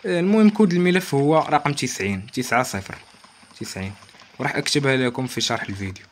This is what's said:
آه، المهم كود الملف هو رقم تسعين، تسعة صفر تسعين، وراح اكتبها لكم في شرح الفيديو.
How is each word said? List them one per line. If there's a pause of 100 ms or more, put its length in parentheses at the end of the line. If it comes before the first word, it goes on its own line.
آه،
المهم
كود
الملف
هو
رقم
تسعين،
تسعة
صفر (680)
تسعين، (460)
وراح
اكتبها
لكم
في
شرح
الفيديو.